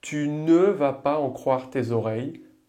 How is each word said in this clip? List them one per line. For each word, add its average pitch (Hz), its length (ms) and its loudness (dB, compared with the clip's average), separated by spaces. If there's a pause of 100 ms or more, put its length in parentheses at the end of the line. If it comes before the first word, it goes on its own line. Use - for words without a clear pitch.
Tu 147 260 -4
ne 156 320 4
vas 147 340 2
pas 143 240 -2
en 143 140 -2
croire 131 380 -2
tes 117 220 -4
oreilles. 113 500 -2 (280)